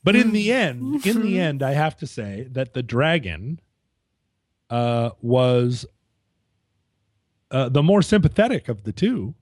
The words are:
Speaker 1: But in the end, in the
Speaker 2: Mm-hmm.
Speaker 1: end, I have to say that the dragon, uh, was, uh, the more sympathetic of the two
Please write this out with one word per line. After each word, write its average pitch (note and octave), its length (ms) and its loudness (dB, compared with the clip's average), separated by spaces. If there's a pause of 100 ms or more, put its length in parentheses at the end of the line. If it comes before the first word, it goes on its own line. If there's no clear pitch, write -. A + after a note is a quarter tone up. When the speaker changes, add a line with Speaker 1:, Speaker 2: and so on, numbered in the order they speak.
Speaker 1:
But G3+ 120 4
in A#3+ 160 4
the G#3 200 2
end, G#3 540 -2
in A3+ 160 2
the G#3+ 140 0
Speaker 2:
Mm-hmm. F#3 40 2
Speaker 1:
end, C#3+ 240 -2
I C3+ 100 0
have D#3 240 0
to D3 100 -10
say G#2+ 440 -10
that C3 220 -6
the B2+ 100 -6
dragon, B2 760 -2 (1080)
uh, A#2+ 420 -2 (100)
was, B2 640 2 (1700)
uh, C3 180 -2
the C#3+ 140 2
more G3 180 4
sympathetic G#3 680 2
of G#2 140 -8
the G#2+ 100 -6
two F3 480 -4